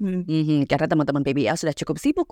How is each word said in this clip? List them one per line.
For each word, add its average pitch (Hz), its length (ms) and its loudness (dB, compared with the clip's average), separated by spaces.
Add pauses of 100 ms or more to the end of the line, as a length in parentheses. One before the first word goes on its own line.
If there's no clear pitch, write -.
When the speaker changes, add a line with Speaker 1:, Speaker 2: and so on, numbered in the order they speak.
Speaker 1:
Hmm. 185 240 -2
Speaker 2:
Mhm, 151 400 2
karena 156 240 0
teman-teman 143 320 2
P 139 80 0
B 135 160 0
A 113 80 2
sudah 165 160 -2
cukup - 320 -6
sibuk 302 300 0